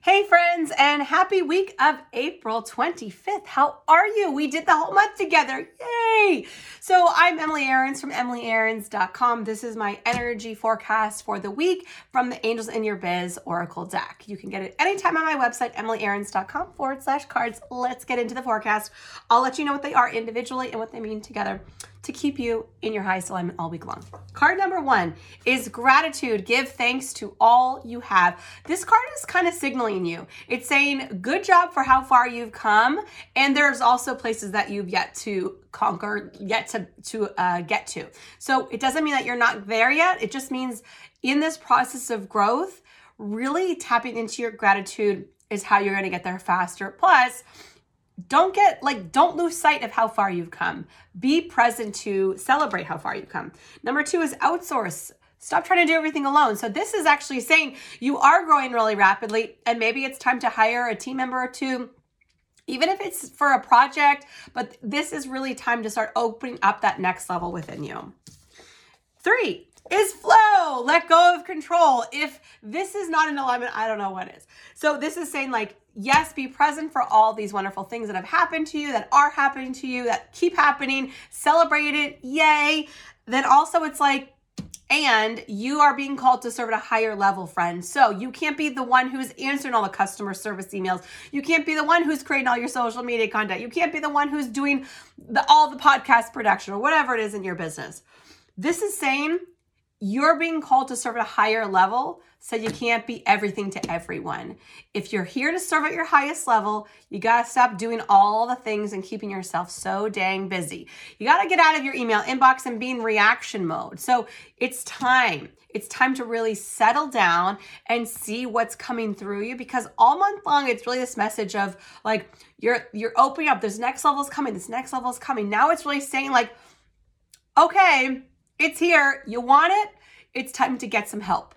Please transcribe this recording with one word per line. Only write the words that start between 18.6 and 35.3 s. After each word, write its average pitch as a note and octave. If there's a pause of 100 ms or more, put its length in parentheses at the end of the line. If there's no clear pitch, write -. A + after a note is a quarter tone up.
I'll A#3+
let C4
you D4+
know C#4
what C#4
they C#4+
are B3
individually A#3
and A3
what A3+
they A#3
mean G#3+
together G3 (400)
to -
keep C#4
you A#3 (160)
in A3
your G3
highest F#3+
alignment F3+
all E3
week E3
long. - (300)
Card E4+
number F#4
one G3+ (320)
is B3+
gratitude. C4
Give C4
thanks B3+
to -
all B3+
you A#3
have. F3+ (220)
This F#4
card A#4 (120)
is -
kind F4
of E4
signaling A#3
you. E3 (220)
It's B3
saying, C#4
"Good D#4
job F4
for C4+
how C4
far B3+
you've A#3
come." A#3 (340)
And C4+
there's C#4
also B3
places A3
that G3+
you've G3+
yet F#3
to F#3+ (140)